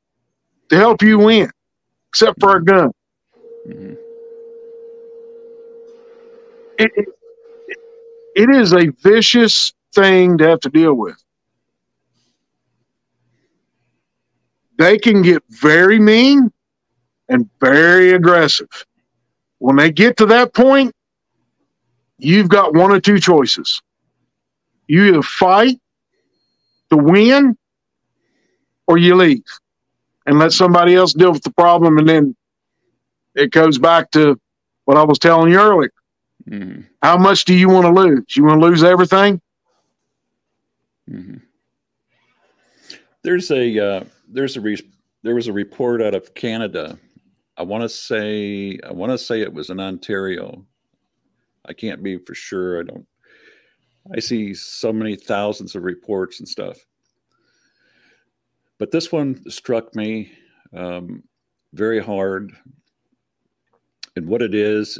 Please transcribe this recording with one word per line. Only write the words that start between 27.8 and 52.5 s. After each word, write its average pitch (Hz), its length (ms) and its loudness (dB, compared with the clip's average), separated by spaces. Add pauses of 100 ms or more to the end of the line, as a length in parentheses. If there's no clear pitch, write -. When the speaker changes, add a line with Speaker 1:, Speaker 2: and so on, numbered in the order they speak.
Speaker 1:
or 165 120 2
you 175 180 4
leave 165 300 2 (800)
and 143 140 0
let 160 120 2
somebody 175 420 2
else 180 200 2
deal 175 180 2
with 147 120 -6
the 131 100 -10
problem. 170 440 2
And 156 100 2
then 151 280 0 (960)
it 139 180 -4
goes 160 260 2
back 165 340 0
to 147 280 2 (440)
what 139 140 2
I 156 60 4
was 151 160 0
telling 165 320 2
you 190 80 4
earlier. 196 340 0 (560)
Speaker 2:
Mm-hmm. 98 320 -14 (200)
Speaker 1:
How 165 160 2
much 190 280 2
do 185 80 2
you 185 160 4
wanna 180 240 4
lose? 170 420 0
You 143 80 2
wanna 156 180 4
lose 170 220 2
everything? 185 580 2 (1700)
Speaker 2:
Mm-hmm. 98 280 -20 (1900)
There's 175 260 -4
a, 120 300 -2
uh, 101 240 -6 (240)
there's 131 300 -10
a 107 40 -16
re-, 104 300 -10 (320)
there 117 100 -8
was 117 140 -6
a 104 60 -12
report 113 480 -8
out 104 120 -6
of - 220 -12
Canada. 110 640 -12 (580)
I 85 60 -12
wanna 110 260 -10
say, 104 1000 -12
I 95 40 -18
wanna 117 260 -10
say 113 240 -8
it - 120 -12
was 76 160 -18
in 92 100 -14
Ontario. 95 840 -12 (1040)
I - 80 -20
can't 101 300 -14
be 95 140 -12
for - 180 -20
sure. 92 440 -12